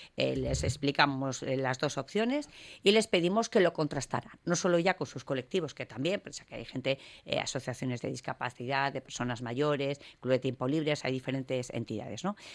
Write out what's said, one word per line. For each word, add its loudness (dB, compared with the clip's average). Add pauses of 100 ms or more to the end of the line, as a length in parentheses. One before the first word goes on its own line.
(180)
eh, 2
les 0
explicamos, 2
eh, 0
las 0
dos -2
opciones -2 (320)
y 6
les 6
pedimos 4
que 6
lo 6
contrastaran, -2 (120)
no 2
solo 4
ya 2
con -4
sus -10
colectivos, -2
que -10
también, -2
pues, -14
que -16
hay -10
gente, 0 (260)
eh, 0
asociaciones -4
de -2
discapacidad, -2
de -6
personas -6
mayores, 0 (220)
club 2
de 4
tiempo -2
libres, 0
hay 0
diferentes -2
entidades, -6
¿no? -2 (180)